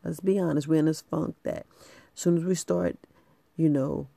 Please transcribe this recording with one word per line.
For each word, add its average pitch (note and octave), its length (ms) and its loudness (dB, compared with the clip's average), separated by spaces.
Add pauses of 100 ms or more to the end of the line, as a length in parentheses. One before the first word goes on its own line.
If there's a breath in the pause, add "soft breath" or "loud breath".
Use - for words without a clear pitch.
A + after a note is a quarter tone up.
Let's E3 180 -8
be F#3+ 180 2
honest, D3+ 280 0
we're D#3+ 120 4
in D3+ 60 4
this D#3 160 0
funk - 420 -4
that - 220 -6 (500 loud breath)
as - 60 -14
soon F3 160 2
as E3 80 -2
we F#3 100 2
start, F3 420 -2 (600 soft breath)
you D#3+ 120 4
know C#3+ 480 0